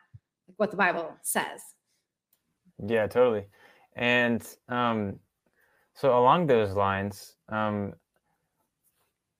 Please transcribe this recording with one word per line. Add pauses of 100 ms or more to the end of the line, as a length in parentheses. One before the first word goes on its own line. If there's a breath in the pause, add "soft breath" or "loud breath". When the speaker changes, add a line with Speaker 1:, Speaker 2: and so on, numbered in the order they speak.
(480)
Speaker 1:
like,
what
the
Bible
says. (1300)
Speaker 2:
Yeah,
totally. (480 soft breath)
And, (220)
um, (760)
so
along
those
lines, (120)
um, (1500)